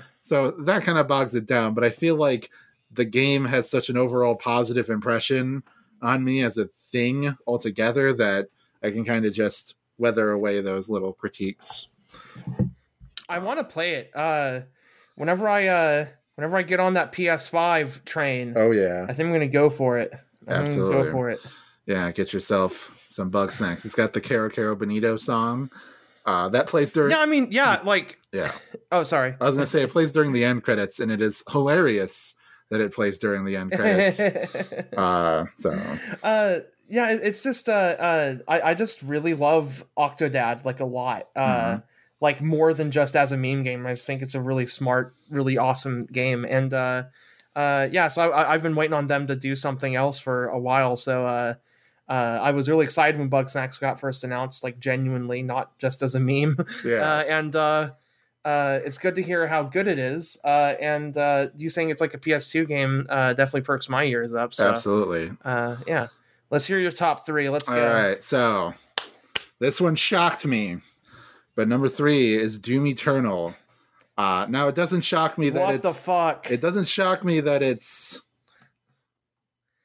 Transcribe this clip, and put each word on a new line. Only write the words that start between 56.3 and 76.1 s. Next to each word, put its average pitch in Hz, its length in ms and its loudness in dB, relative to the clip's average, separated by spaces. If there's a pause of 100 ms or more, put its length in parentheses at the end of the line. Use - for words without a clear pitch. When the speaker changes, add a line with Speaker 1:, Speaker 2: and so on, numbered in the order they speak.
Speaker 2:
<laughs> - 120 -10
Speaker 1:
Yeah. 117 140 2 (180)
Speaker 2:
Uh, 156 100 0
and, 156 280 0
uh, 151 360 2 (540)
uh, 143 380 0
it's 135 140 -8
good 180 180 -2
to 190 60 -2
hear 170 260 0
how 156 160 0
good 180 240 -2
it 170 100 0
is. 135 460 -6
Uh, 143 380 4
and, 147 360 -4
uh, 143 300 2 (100)
you 156 120 -6
saying 160 200 -2
it's 151 120 -4
like 156 120 0
a 147 40 -10
P 156 160 0
S 143 180 -2
two 160 140 0
game, 139 420 -2
uh, 131 240 2
definitely 135 300 2
perks 135 260 -4
my 135 160 0
ears 120 300 -2
up. 120 200 -2
So, 104 160 2
Speaker 1:
Absolutely. 101 640 0 (140)
Speaker 2:
uh, 120 320 -2 (100)
yeah. 139 200 -2 (420)
Let's 143 160 0
hear 190 120 0
your 180 140 0
top 165 340 -2
three. 147 240 -2
Let's 143 200 -2
Speaker 1:
All 123 60 -2
Speaker 2:
go. 120 180 4
Speaker 1:
right, 101 280 2
so 107 520 0 (840)
this 135 200 0
one 170 160 4
shocked 175 500 2
me, 104 340 -2 (760)
but 110 140 2
number 131 180 2
three 135 480 2
is 107 240 -2
Doom 127 260 0
Eternal. 117 720 0 (600)
Uh, 98 320 0
now, 139 180 2
it 139 80 0
doesn't 175 260 0
shock 160 360 0
me 151 120 2
that 165 180 0
Speaker 2:
What 196 80 2
Speaker 1:
it's - 80 -4
Speaker 2:
the 175 100 0
fuck? 165 580 0